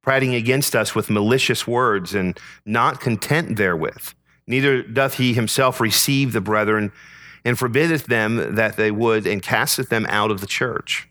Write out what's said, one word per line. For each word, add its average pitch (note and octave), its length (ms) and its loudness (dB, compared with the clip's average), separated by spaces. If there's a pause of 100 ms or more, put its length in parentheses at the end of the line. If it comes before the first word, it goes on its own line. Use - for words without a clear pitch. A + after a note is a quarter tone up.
prating C3+ 340 2
against B2 400 0
us G#2+ 180 0
with G#2+ 160 -2
malicious A2 560 2
words, G#2+ 480 0
and F#2 240 -2 (280)
not A#2+ 340 0
content B2+ 580 -2
therewith. F2 560 -2 (340)
Neither C3+ 360 2
doth C3 320 -2
he B2+ 180 2
himself A#2+ 460 0
receive B2+ 540 2
the A2 80 0
brethren, G#2+ 500 0 (540)
and A#2+ 120 2
forbiddeth C#3+ 500 0
them A2 480 0
that A2 220 0
they G#2+ 140 2
would, A2 340 0
and F#2+ 160 -2
casteth B2+ 480 -2
them A2 200 0
out G#2 220 0
of F#2+ 100 -2
the G2 60 -8
church. - 640 -6